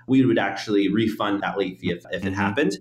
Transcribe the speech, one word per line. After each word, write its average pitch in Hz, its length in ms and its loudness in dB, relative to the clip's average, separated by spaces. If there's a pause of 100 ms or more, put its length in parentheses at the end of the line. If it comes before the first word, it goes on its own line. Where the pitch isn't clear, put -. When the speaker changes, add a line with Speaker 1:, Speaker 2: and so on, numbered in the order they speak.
Speaker 1:
we 131 180 4
would 113 100 4
actually 101 520 0
refund 104 540 0
that 92 140 -4
late 92 220 -4
fee 90 120 -4
if, 87 200 -6
if 90 140 -6
it - 20 0
Speaker 2:
Mm-hmm. 95 80 -2
Speaker 1:
happened. 107 460 0